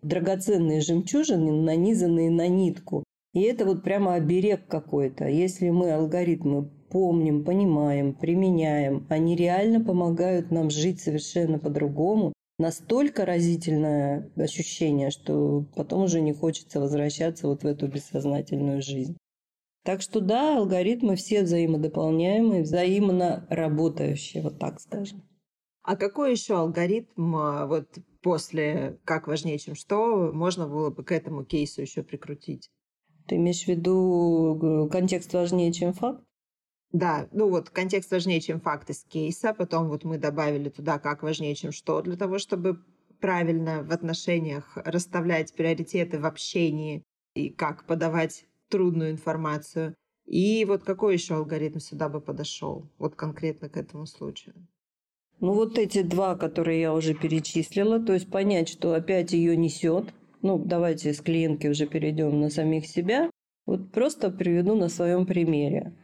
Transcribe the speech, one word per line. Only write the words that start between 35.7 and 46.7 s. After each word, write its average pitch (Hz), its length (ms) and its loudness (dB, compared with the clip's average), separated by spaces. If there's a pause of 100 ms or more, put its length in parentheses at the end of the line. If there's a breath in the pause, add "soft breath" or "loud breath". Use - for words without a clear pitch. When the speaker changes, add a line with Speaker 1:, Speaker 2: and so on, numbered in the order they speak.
Speaker 1:
чем 175 200 -2
факт? 247 300 -4 (680)
Speaker 2:
Да, 165 400 0
ну 208 180 2
вот 170 200 -2
контекст 185 420 -2
важнее, 175 280 0
чем 160 200 -4
факт 147 280 -6
из - 160 -12
кейса. 165 480 -2
Потом 165 360 -2
вот 147 160 -6
мы 160 140 -4
добавили 147 500 -2
туда 147 300 -4
"как 147 240 -6
важнее, 151 320 -4
чем 147 180 -8
что" - 280 -4
для 180 160 -6
того, 190 220 -4
чтобы 185 420 -4 (400)
правильно 165 640 0
в 147 80 -12
отношениях 165 840 -4
расставлять 170 800 -2
приоритеты 165 640 -2
в 147 40 -4
общении 156 800 -4 (320)